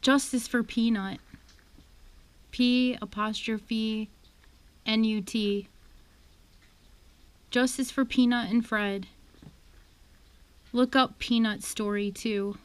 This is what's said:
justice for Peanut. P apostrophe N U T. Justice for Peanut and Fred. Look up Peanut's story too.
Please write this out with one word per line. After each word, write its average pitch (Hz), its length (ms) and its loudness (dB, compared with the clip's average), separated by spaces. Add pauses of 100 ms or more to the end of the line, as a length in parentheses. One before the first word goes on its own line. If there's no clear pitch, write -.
justice 262 440 2
for 240 160 -2
Peanut. 220 580 -2 (1300)
P 247 500 2
apostrophe 214 1080 -4 (720)
N 220 200 2
U 214 180 0
T. 202 460 -2 (1800)
Justice 254 400 0
for 269 160 0
Peanut 240 440 2
and 233 160 2
Fred. 202 420 -2 (1600)
Look 247 240 4
up 262 220 2
Peanut's 220 500 0
story 208 420 -2
too. 202 540 -4